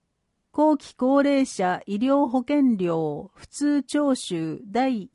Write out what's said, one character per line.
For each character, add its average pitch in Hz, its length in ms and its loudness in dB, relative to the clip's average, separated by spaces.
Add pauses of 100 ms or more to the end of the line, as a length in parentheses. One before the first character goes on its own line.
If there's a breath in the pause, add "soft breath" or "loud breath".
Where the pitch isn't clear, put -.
(520)
後 302 240 4
期 - 180 -14
高 269 280 2
齢 277 220 2
者 180 420 -2
医 202 100 -6
療 269 320 2
保 247 140 -2
険 269 340 2
料 165 580 -4
普 - 140 -20
通 285 340 0
徴 285 320 0
収 160 500 -6
第 226 500 -2